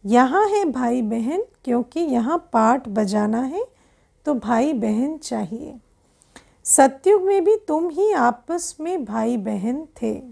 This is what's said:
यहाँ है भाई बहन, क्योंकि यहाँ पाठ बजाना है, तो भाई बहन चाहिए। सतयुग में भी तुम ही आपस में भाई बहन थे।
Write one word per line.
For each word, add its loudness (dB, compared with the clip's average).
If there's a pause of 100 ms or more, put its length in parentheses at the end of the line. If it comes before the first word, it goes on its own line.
यहाँ 4
है 2
भाई -2
बहन, -4 (220)
क्योंकि -2
यहाँ -2
पाठ 2
बजाना 0
है, -4 (580)
तो 0
भाई 0
बहन -2
चाहिए। -8 (880)
सतयुग 4
में 2
भी 4 (120)
तुम -2
ही 0
आपस -2
में -4
भाई -2
बहन -4 (140)
थे। -6